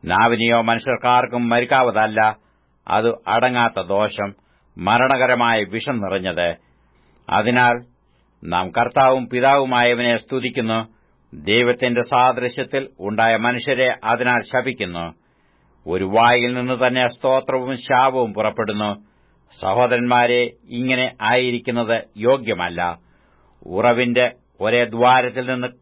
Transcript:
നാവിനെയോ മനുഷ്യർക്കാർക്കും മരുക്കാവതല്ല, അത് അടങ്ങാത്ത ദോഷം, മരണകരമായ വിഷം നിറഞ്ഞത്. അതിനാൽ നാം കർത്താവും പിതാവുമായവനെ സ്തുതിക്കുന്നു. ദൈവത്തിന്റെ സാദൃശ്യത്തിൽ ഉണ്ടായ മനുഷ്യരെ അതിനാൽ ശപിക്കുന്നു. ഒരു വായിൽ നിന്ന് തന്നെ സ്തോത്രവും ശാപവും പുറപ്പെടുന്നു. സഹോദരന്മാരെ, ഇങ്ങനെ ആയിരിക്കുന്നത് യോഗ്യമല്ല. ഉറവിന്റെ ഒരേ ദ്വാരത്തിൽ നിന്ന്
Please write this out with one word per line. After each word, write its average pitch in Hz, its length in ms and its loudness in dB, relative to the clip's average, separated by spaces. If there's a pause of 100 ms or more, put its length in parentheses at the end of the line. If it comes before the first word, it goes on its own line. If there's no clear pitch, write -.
നാവിനെയോ 117 580 2
മനുഷ്യർക്കാർക്കും 120 840 0
മരുക്കാവതല്ല, 110 880 2 (520)
അത് 110 200 0 (200)
അടങ്ങാത്ത 117 540 0
ദോഷം, 101 520 -2 (440)
മരണകരമായ 120 840 2
വിഷം 113 340 -6
നിറഞ്ഞത്. 90 580 -2 (720)
അതിനാൽ 120 640 0 (520)
നാം 87 260 -2
കർത്താവും 127 580 2
പിതാവുമായവനെ 123 880 2
സ്തുതിക്കുന്നു. 113 720 -4 (480)
ദൈവത്തിന്റെ 120 680 0
സാദൃശ്യത്തിൽ 127 840 0 (120)
ഉണ്ടായ 110 360 0
മനുഷ്യരെ 123 680 0
അതിനാൽ 120 380 0
ശപിക്കുന്നു. 95 800 -6 (640)
ഒരു 92 180 -2
വായിൽ 120 500 2
നിന്ന് 127 320 -2
തന്നെ 123 220 0
സ്തോത്രവും 131 680 -2
ശാപവും 127 580 0
പുറപ്പെടുന്നു. 107 720 -4 (560)
സഹോദരന്മാരെ, 120 920 0 (120)
ഇങ്ങനെ 127 560 -4
ആയിരിക്കുന്നത് 120 840 -2 (120)
യോഗ്യമല്ല. 87 840 -2 (680)
ഉറവിന്റെ 120 680 0 (280)
ഒരേ 117 240 2
ദ്വാരത്തിൽ 123 680 0
നിന്ന് 123 180 -6 (140)